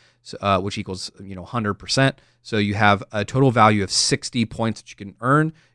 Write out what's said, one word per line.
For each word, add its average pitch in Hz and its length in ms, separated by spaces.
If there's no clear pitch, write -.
so, - 180
uh, 98 200
which 101 160
equals, 95 340
you 98 140
know, 90 80
hundred 104 320
percent. - 440
So - 160
you 104 160
have 101 380
a 104 140
total 131 260
value 107 320
of 92 80
sixty - 540
points 113 360
that - 100
you - 40
can 98 260
earn. 151 320